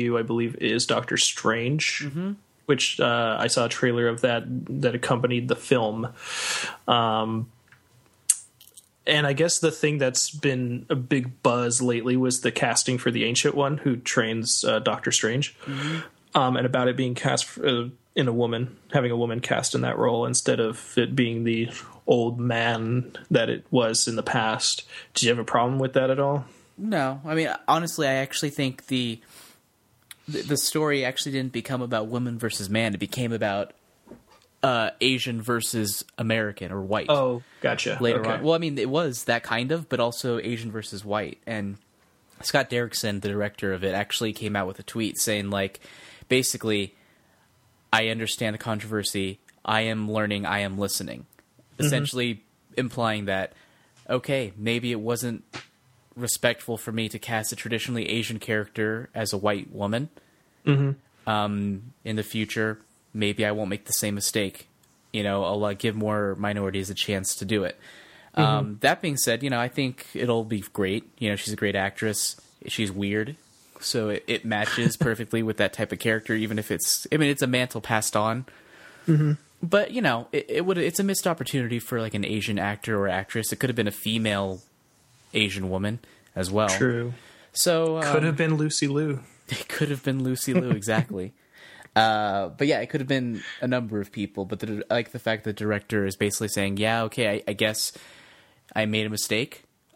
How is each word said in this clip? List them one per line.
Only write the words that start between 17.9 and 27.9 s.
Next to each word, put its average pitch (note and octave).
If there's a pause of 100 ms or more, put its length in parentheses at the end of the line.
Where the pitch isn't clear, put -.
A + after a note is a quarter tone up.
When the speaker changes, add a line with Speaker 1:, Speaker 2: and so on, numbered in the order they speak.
Speaker 1:
in D3+
a A#2+
woman, A#2 (160)
having B2
a A#2
woman A#2
cast -
in B2
that A#2+
role A#2+
instead B2
of A2+
it A#2+
being A#2
the A#2 (380)
old A#2+
man A#2 (180)
that A#2
it A#2+
was A2+
in A2+
the A2
past. A2 (300)
Do -
you A2+
have A#2+
a A2+
problem B2
with C3
that C3
at C3+
all? C#3 (340)
Speaker 2:
No. C#3+
I D3+
mean, D#3+ (180)
honestly, D#3